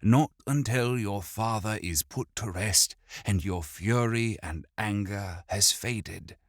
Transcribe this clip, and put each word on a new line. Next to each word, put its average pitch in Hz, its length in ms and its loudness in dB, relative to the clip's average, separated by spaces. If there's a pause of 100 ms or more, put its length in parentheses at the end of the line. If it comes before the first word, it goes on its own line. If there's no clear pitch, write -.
not 123 280 6 (160)
until 123 520 2
your 101 240 -2
father 110 600 -2
is 85 200 -2
put - 340 -6
to 117 140 -6
rest 95 460 2 (280)
and 95 200 2
your 90 180 -2
fury 117 800 0
and 85 240 -8 (100)
anger 101 720 -2
has 101 240 4
faded. 95 640 -6 (120)